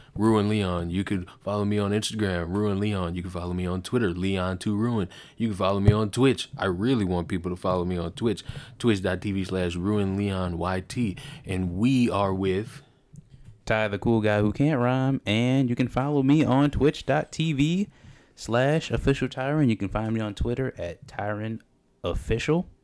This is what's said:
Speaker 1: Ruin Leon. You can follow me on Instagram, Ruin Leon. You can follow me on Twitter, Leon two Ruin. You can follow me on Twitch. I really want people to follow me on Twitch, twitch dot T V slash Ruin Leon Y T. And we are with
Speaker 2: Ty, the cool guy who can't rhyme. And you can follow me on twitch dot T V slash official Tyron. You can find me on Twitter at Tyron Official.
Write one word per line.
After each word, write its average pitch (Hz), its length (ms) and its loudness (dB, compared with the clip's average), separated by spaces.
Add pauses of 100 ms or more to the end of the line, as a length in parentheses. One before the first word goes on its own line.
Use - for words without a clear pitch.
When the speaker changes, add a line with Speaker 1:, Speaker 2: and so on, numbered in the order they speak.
(160)
Speaker 1:
Ruin 104 340 4
Leon. 90 400 0
You 92 160 -2
can 92 200 -2 (200)
follow 104 180 -2
me 104 160 0
on 101 120 0
Instagram, 98 640 -2
Ruin 101 240 0
Leon. 95 380 -2
You 90 60 -4
can 90 100 -10
follow 87 220 -6
me 90 120 -2
on 90 160 -2
Twitter, 113 280 0
Leon 92 480 -2
two 104 180 -2
Ruin. 110 320 0 (300)
You 117 100 -2
can 107 80 -4
follow 98 240 0
me 101 140 6
on 107 160 0
Twitch. 123 480 2
I - 80 -4
really 101 400 0
want 90 240 -2
people 90 200 -4
to 90 60 -4
follow 92 300 0
me 90 120 -2
on 85 140 -4
Twitch, 110 320 -2 (360)
twitch 107 220 2
dot 92 200 -2
T 101 100 -4
V 95 140 -2
slash 90 320 -2
Ruin 98 400 0
Leon 95 400 -2
Y 92 320 -2
T. 113 260 -2 (300)
And 92 320 -2
we 123 340 4
are 98 220 2
with 95 480 -2 (840)
Speaker 2:
Ty, 110 220 2
the 101 100 -2
cool 117 220 2
guy 104 220 4
who 107 100 2
can't 139 300 0
rhyme. 131 440 2
And 123 440 2
you 120 80 -2
can 123 100 2
follow 139 360 0
me 143 200 6
on 135 260 4
twitch 143 360 2
dot 147 260 0
T 160 220 -2
V 160 340 2 (480)
slash 135 560 0
official 131 380 2
Tyron. 139 400 2
You 107 80 2
can 98 100 -4
find 110 260 -2
me 113 60 -2
on 107 140 -4
Twitter 123 440 -2
at 87 300 -10
Tyron 107 540 -6 (420)
Official. 151 640 -2 (160)